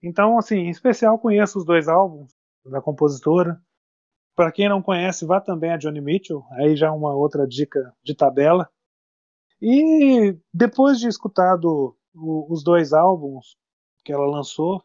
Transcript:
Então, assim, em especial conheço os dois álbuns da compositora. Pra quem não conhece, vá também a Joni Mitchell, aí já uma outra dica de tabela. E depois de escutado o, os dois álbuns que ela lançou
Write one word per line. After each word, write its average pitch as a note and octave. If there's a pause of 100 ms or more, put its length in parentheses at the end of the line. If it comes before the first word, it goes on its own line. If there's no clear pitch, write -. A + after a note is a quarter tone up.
Então, G3+
assim, A3
em F3
especial A3
conheço G#3
os F3+
dois D#3+
álbuns D#3+ (360)
da C3+
compositora. D#3 (760)
Pra E3
quem G3+
não G3
conhece, F3+
vá F3+
também E3+
a D#3+
Joni D3+
Mitchell, D3+
aí D3
já D#3
uma D3
outra C#3+
dica C3 (100)
de D3
tabela. D3 (920)
E C4 (160)
depois A#3+
de A#3
escutado E3+ (180)
o, D#3+
os D#3
dois E3
álbuns D#3 (480)
que D3+
ela C#3+
lançou D3+